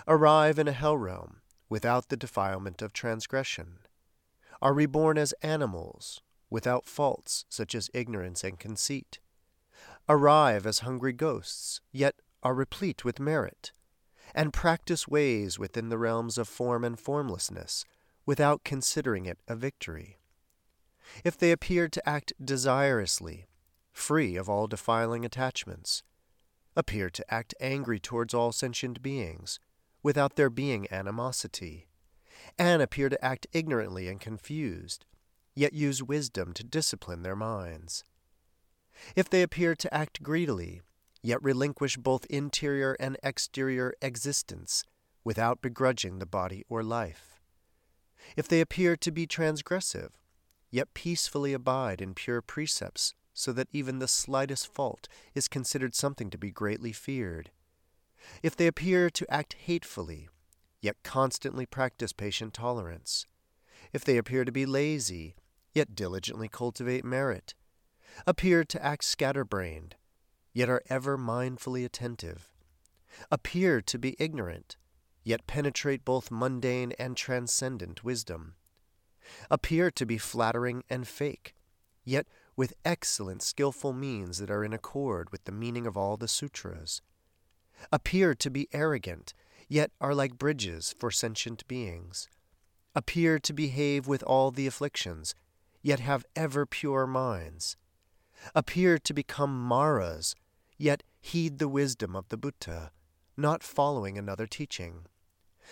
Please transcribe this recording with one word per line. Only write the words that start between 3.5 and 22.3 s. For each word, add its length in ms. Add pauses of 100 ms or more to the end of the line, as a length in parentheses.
are 100
reborn 460
as 140 (100)
animals 800 (280)
without 360
faults 640
such 260
as 180
ignorance 520
and 160
conceit, 580 (880)
arrive 560
as 140
hungry 340
ghosts, 680 (100)
yet 240 (300)
are 100
replete 500
with 140
merit, 540 (640)
and 160
practice 560
ways 500
within 300
the 100
realms 400
of 80
form 380
and 160
formlessness, 840 (400)
without 380
considering 640
it 220
a 80
victory. 580 (1120)
If 140
they 140
appear 360
to 180
act 320